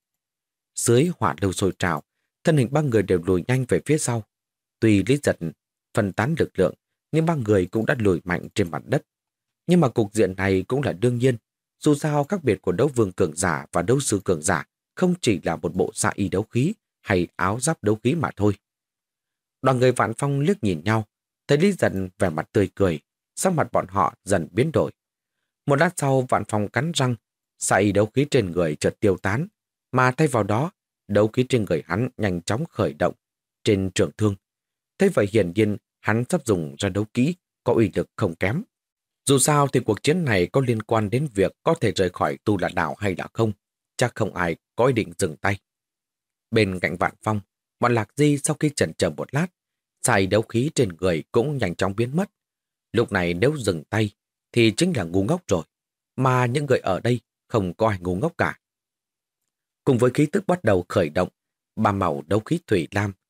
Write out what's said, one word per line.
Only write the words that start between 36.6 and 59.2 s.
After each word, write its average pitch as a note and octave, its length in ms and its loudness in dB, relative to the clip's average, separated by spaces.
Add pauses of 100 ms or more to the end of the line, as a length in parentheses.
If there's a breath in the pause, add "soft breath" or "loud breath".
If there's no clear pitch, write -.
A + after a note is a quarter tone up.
ra G2+ 100 -2
đấu G2+ 240 -4
kỹ D3 220 0 (280)
có - 100 0
uy G#2+ 220 2
lực E2+ 200 -2
không F2+ 200 -2
kém. B2+ 280 -4 (600)
Dù C#3 140 4
sao C#3+ 280 2
thì C3+ 120 0
cuộc G#2+ 240 -2
chiến E3+ 220 0
này F#2+ 220 2
có C3+ 140 0
liên A#2+ 200 0
quan G#2+ 280 0
đến C3 240 -2
việc F#2+ 180 0 (120)
có E3 180 2
thể G#2+ 100 0
rời F#2 180 0
khỏi D2+ 340 -4
Tu G#2 140 0
La E2+ 120 -2
Đảo E2+ 300 -4
hay G2 160 -2
là - 180 -8
không, A2+ 180 0 (460)
chắc B2 180 -2
không F#2 200 -4
ai F2 200 -2 (200)
có A#2+ 100 2
ý C3+ 80 2
định G2 240 -2
dừng D#2+ 200 -4
tay. G2+ 220 -4 (920)
Bên G2 280 2
cạnh F#2 180 -4
Vạn F2+ 240 -2
Phong, G#2+ 200 -2 (380)
bọn A#2+ 140 2
Lạc A2 220 0
Di D3 220 2
sau D3 220 -4
khi D3+ 160 0
chần E2 180 -2
chờ F2+ 160 0
một D2 240 -8
lát, D#3+ 140 -2 (560)
xài G2+ 240 2
đấu G2+ 140 2
khí B2 340 -2
trên A#2+ 140 2 (100)
người F2 320 0
cũng C3+ 260 0
nhanh F#2 180 -4
chóng G2 200 -4
biến B2 200 -4
mất. F#3+ 160 -2 (640)
Lúc A2 180 2
này F2 220 0
nếu B2 240 0
dừng F#2+ 260 -2
tay G#2+ 260 -2 (420)
thì A2+ 260 4
chính F3+ 200 0
là F#2+ 60 -2
ngu F2 200 0
ngốc - 240 -4
rồi, E2+ 160 0 (520)
mà B2+ 300 2
những B2+ 200 -2
người B2+ 140 2
ở F2+ 200 -2
đây B2 200 0 (280)
không F#2+ 260 -2
có A2 140 0
ai G2+ 120 -2
ngu F2+ 160 -4
ngốc C#3 220 -4
cả. D#2+ 220 -4 (1200)